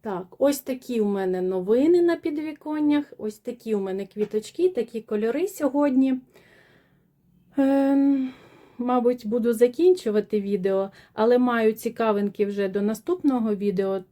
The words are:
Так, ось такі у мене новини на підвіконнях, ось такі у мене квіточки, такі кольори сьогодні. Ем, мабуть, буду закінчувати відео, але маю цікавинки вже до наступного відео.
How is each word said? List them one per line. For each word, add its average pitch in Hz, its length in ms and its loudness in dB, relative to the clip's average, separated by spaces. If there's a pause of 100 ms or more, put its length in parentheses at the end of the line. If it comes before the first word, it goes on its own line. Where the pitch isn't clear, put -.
Так, 185 360 -8
ось 277 200 2
такі 254 420 -6
у 208 40 2
мене 190 360 -2
новини 220 600 2
на 339 140 2
підвіконнях, 302 1000 -2
ось 214 200 -8
такі 233 380 -6
у 202 40 -2
мене 190 260 -6
квіточки, 214 640 -2
такі 226 320 -6
кольори 233 460 -2
сьогодні. 285 720 0 (1400)
Ем, 277 760 2 (460)
мабуть, 247 500 0
буду 233 260 0
закінчувати 233 880 2
відео, 196 500 -2 (220)
але 233 240 4
маю 233 360 2
цікавинки 214 720 -2
вже 202 240 -2
до 202 120 -2
наступного 226 760 -2
відео. 190 440 -2 (120)